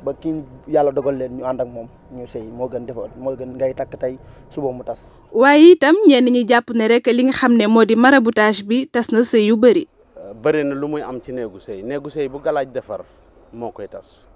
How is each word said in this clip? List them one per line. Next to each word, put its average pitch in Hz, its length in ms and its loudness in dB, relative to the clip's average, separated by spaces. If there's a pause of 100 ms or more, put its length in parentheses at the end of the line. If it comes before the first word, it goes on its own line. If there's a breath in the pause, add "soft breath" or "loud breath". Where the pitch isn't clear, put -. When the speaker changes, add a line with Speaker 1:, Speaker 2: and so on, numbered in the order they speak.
Speaker 1:
ba 139 100 -6
ki 156 300 -8 (240)
Yàlla 147 240 0
dogal 139 260 -2
leen 127 200 -8
ñu 127 60 -12
ànd 127 160 -4
ak 127 80 -4
moom, 117 200 -14 (260)
ñu 123 120 -14
sëy, 117 200 -14
moo 120 220 -10
gën 123 180 -10
defar, 117 320 -12
moo 131 160 -8
gën 127 240 -14
ngay 131 160 -4
takk 135 240 -10
tey, 131 200 -8 (320 soft breath)
suba 139 200 -6
mu 127 140 -12
tas. - 260 -12 (220)
Speaker 2:
Waaye 294 420 6
itam, 311 220 2 (100)
ñenn 254 240 6
ñi 247 160 0
jàpp 240 280 0
ne 226 140 0
rek 233 220 2
li 240 140 2
nga 262 80 0
xam 240 240 2
ne 214 100 2
moo 226 180 4
di 226 120 2
maraboutage 226 680 2
bi 233 240 -2
tas 240 240 -4
na 233 140 2
sëy 220 260 2
yu 226 60 4
bari. 214 320 4 (540)
Speaker 3:
Bëri 151 220 0
na 143 100 -4
lu 143 140 -6
muy 151 140 -6
am 120 180 -12
ci 131 120 -16
néegu 113 280 -10
sëy. 95 220 -14
Néegu 143 300 -10
sëy 147 160 -6
bu 135 160 -12
galaaj 147 280 -4
defar 104 320 -10 (480)
moo 113 200 -12
koy 101 160 -16
tas. - 480 -20